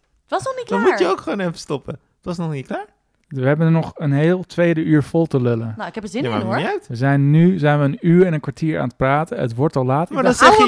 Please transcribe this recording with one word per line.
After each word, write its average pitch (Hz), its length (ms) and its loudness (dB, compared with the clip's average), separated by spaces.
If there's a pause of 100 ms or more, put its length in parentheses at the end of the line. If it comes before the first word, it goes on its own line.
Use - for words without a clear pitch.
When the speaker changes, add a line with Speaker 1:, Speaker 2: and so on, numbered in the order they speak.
(240)
Speaker 1:
Het 370 200 -6
was - 0 -
nog 523 140 -6
niet 480 120 -12
Speaker 2:
Dan - 100 -2
Speaker 1:
klaar. - 120 2
Speaker 2:
moet - 80 0
je 359 80 0
ook 381 140 -4
gewoon - 180 -6
even 175 180 -4
stoppen. - 360 -10
Het - 320 -20
was 175 120 -8
nog 165 140 -6
niet 135 160 -8
klaar. 392 180 -10 (420)
Speaker 3:
We 135 180 -8
hebben 160 260 2
nog 160 240 0
een 147 160 -4
heel 165 340 2
tweede 170 380 0
uur 151 200 2
vol 165 220 0
te 135 160 0
lullen. 113 360 -2
Speaker 1:
Nou, 196 100 -8
ik - 80 -12
heb 208 80 -10
er 214 60 -10
zin 202 140 -6
Speaker 2:
Ja, 247 60 -2
Speaker 1:
in, 151 60 -4
Speaker 2:
maar - 100 -2
Speaker 1:
hoor. - 120 -4
Speaker 2:
niet - 80 -2
uit. 392 220 -6
Speaker 3:
We 123 80 -10
zijn 139 360 2
nu, 175 260 4
zijn 147 220 2
we 143 60 2
een 143 160 -2
uur 175 240 6
en 170 80 -2
een 151 60 -2
kwartier 156 400 -6
aan 135 80 -2
het - 100 -10
praten. 143 420 -2
Het 117 160 -4
wordt 143 200 -2
al 131 100 -2
laat. 139 240 -2
Speaker 2:
Maar 269 80 -8
Speaker 3:
Ik 262 80 0
Speaker 2:
dan 247 120 4
Speaker 3:
dacht, - 0 -
Speaker 2:
zeg 339 200 6
je, 427 100 6